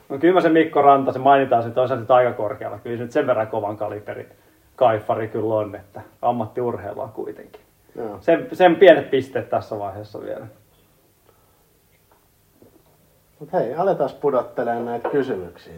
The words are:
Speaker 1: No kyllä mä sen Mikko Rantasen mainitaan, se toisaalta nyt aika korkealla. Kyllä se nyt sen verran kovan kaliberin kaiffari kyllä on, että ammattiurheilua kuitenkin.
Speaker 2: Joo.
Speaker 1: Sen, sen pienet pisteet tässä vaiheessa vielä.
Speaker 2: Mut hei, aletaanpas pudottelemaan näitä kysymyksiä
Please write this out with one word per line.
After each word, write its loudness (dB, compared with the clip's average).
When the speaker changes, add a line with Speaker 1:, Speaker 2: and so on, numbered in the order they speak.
Speaker 1:
No -8
kyllä 4
mä 6
sen 4
Mikko 2
Rantasen 4
mainitaan, 4
se -6
toisaalta -2
nyt -4
aika 4
korkealla. -8
Kyllä -10
se -8
nyt -12
sen 0
verran -2
kovan -6
kaliberin -10
kaiffari 0
kyllä -4
on, -4
että -18
ammattiurheilua -6
kuitenkin. -14
Speaker 2:
Joo. -10
Speaker 1:
Sen, 0
sen 6
pienet 8
pisteet -4
tässä -6
vaiheessa -12
vielä. -12
Speaker 2:
Mut -18
hei, -2
aletaanpas -2
pudottelemaan -2
näitä -6
kysymyksiä -6